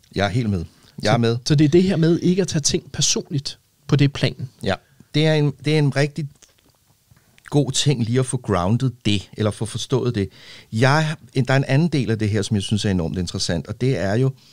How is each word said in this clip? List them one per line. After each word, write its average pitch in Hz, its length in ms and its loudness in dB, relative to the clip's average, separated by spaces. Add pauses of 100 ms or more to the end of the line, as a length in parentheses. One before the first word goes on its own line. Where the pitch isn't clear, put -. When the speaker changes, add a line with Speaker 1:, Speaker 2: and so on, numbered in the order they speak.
(160)
Speaker 1:
Jeg 98 100 0
er 101 40 0
helt 113 200 -2
med. 87 160 -2 (360)
Jeg 104 80 0
er 107 40 4
Speaker 2:
Så 117 40 4
Speaker 1:
med. 117 280 2
Speaker 2:
så 151 100 2
det 151 100 4
er 143 40 4
det 175 140 6
her 185 120 0
med 160 240 2
ikke 180 220 2
at 180 60 -2
tage 151 140 -2
ting - 300 -4
personligt - 680 -4 (280)
på 151 80 2
det 143 180 4
plan. - 360 -6 (140)
Speaker 1:
Ja. 95 100 0 (420)
Det 156 120 2
er 156 60 4
en, 147 200 2 (120)
det 151 80 0
er 156 60 2
en 143 160 2
rigtig 147 320 -2 (1200)
god 143 220 0
ting 139 320 0
lige 120 160 0
at 123 60 0
få 131 120 -4
grounded 107 540 0 (140)
det, 104 320 0
eller 107 140 0
få - 140 -8
forstået 120 500 -2
det. 98 140 -2 (420)
Jeg, 143 440 2 (200)
der 135 180 0
er 135 40 4
en 139 100 2
anden 147 200 2
del 131 240 0
af 110 80 -2
det 113 100 0
her, 101 120 0
som 107 140 -2
jeg 95 80 0
synes 104 220 -2
er 104 60 2
enormt 87 260 -2
interessant, 87 500 -4
og - 140 -10
det 127 160 0
er 95 180 -2
jo 131 160 2 (220)